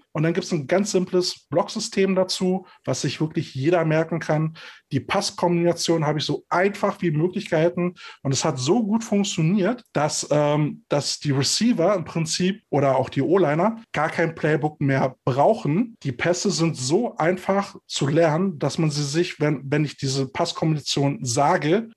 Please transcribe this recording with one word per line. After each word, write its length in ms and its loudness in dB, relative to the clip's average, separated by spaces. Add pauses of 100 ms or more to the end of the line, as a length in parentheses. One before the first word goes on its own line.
(120)
Und 100 -2
dann 100 2
gibt's 180 -4
ein 160 -2
ganz 260 0
simples 580 0
Blocksystem 640 0
dazu, 500 0 (220)
was 160 -2
sich 180 -4
wirklich 340 -4
jeder 300 2
merken 340 0
kann. 360 -2 (380)
Die 80 0
Passkombination 1080 0
habe 140 0
ich 40 -4
so 240 -4
einfach 540 0
wie 80 2
möglich 400 -2
gehalten. 460 0 (260)
Und 100 -2
es 140 -2
hat 120 -2
so 240 2
gut 220 -2
funktioniert, 800 0 (100)
dass, 380 -2
ähm, 580 2
dass 300 -2
die 140 -2
Receiver 640 2
im 120 -4
Prinzip 640 -2
oder 260 2
auch 140 -2
die 100 -2
O-Liner 600 2 (100)
gar 160 0
kein 260 -2
Playbook 460 -2
mehr 360 0 (100)
brauchen. 760 2
Die 100 -4
Pässe 380 -2
sind 280 0
so 400 0
einfach 580 0 (100)
zu 200 -2
lernen, 520 2
dass 200 -2
man 120 2
sie 140 -4
sich, 340 -2
wenn, 280 0
wenn 180 2
ich 140 -8
diese 300 -2
Passkombination 960 0
sage 760 0